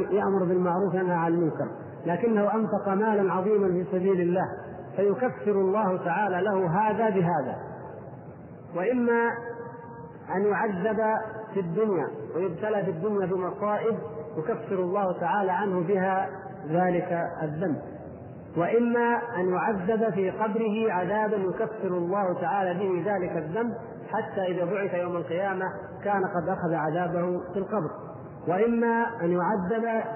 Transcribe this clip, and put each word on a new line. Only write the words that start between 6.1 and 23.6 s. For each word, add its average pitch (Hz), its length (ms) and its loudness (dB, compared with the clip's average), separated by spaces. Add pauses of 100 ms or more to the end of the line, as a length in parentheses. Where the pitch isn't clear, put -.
له 190 260 2
هذا 214 420 4
بهذا. 165 460 2 (1200)
وإما 233 560 4 (1040)
أن 202 100 2
يعذب 202 540 2 (540)
في 196 60 -2
الدنيا 175 480 2 (280)
ويبتلى 196 480 0
في 185 80 -2
الدنيا 190 340 0
بمصائب 202 720 0 (420)
يكفر 196 380 -2
الله 185 440 0
تعالى 185 320 2
عنه 185 280 0
بها 190 500 2 (400)
ذلك 170 600 2 (140)
الذنب، 156 380 -2 (760)
وإما 233 600 4 (180)
أن 185 120 2
يعذب 208 640 2
في 190 180 0
قبره 220 600 0
عذابا 202 440 0
يكفر 196 520 -2
الله 180 540 0
تعالى 180 320 0
به 180 320 0
ذلك 185 320 0
الذنب 196 360 -2 (380)